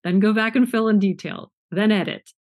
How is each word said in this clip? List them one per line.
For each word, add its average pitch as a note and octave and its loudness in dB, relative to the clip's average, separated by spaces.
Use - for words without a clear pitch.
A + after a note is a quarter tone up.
then F3+ 0
go G#3+ 2
back A3 0
and B3 4
fill A3 0
in G#3+ 2
detail, - -4
then G#3 0
edit. - -4